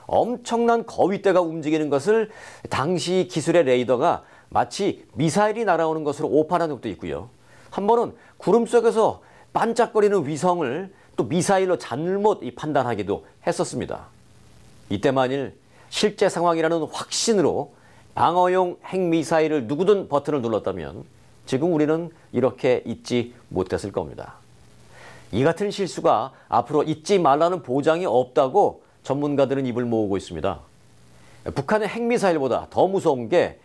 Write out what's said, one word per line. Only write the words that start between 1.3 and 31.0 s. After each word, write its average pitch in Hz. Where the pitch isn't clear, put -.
움직이는 156
것을 208
당시 175
기술의 165
레이더가 127
마치 147
미사일이 208
날아오는 160
것으로 147
오판한 156
적도 123
있고요. 85
한 196
번은 220
구름 226
속에서 220
반짝거리는 208
위성을 160
또 175
미사일로 180
잘못 190
이 123
판단하기도 117
했었습니다. 156
이때 101
만일 131
실제 208
상황이라는 165
확신으로 147
방어용 180
핵미사일을 160
누구든 180
버튼을 143
눌렀다면 95
지금 156
우리는 156
이렇게 123
잊지 117
못했을 92
겁니다. 82
이 107
같은 202
실수가 160
앞으로 123
잊지 156
말라는 165
보장이 156
없다고 131
전문가들은 139
입을 123
모으고 110
있습니다. 87